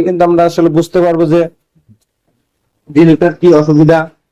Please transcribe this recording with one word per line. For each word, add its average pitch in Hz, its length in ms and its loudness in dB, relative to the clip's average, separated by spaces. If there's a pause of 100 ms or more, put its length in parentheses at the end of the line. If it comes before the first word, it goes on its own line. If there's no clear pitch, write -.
কিন্তু 180 180 -4
আমরা 170 260 0
আসলে 165 280 -2
বুঝতে 170 260 -4
পারবো 165 280 -2
যে 170 80 0 (1500)
রিলেটার 165 500 2
কি 175 80 0 (120)
অসুবিধা 156 380 0 (340)